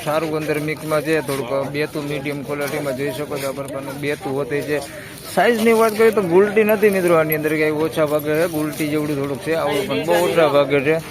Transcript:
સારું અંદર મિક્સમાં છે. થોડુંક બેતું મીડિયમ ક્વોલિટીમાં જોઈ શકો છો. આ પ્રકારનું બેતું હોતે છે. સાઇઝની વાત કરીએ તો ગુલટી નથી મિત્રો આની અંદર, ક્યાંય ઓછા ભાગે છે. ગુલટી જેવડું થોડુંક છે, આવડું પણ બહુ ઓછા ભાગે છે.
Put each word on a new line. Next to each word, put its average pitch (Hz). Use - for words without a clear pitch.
સારું 156
અંદર 151
મિક્સમાં 151
છે. 156
થોડુંક 139
બેતું 147
મીડિયમ 143
ક્વોલિટીમાં 143
જોઈ 143
શકો 147
છો. 135
આ 135
પ્રકારનું 135
બેતું 143
હોતે 143
છે. 143
સાઇઝની 226
વાત 226
કરીએ 220
તો 214
ગુલટી 196
નથી 214
મિત્રો 180
આની 156
અંદર, 151
ક્યાંય 156
ઓછા 156
ભાગે 151
છે. 165
ગુલટી 151
જેવડું 151
થોડુંક 139
છે, 160
આવડું 143
પણ 139
બહુ 170
ઓછા 170
ભાગે 143
છે. 147